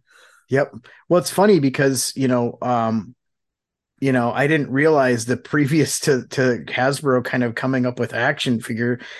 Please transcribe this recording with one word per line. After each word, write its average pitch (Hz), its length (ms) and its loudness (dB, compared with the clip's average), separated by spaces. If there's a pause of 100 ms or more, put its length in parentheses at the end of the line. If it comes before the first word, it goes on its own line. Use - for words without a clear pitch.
(500)
Yep. 139 240 0 (360)
Well, 175 100 6
it's - 120 -2
funny 190 280 6
because, 139 560 0
you 135 120 0
know, 123 340 0
um, 113 540 -2 (840)
you 139 120 0
know, 120 200 0
I 117 140 0
didn't 147 240 0
realize 131 560 2
that 120 180 -2
previous 147 580 0
to, 131 260 0
to 123 400 0
Hasbro 131 580 0
kind 127 180 -2
of 117 120 -4
coming 131 320 -2
up 123 120 -6
with 117 140 -4
action 123 480 -2
figure, 120 380 -4 (200)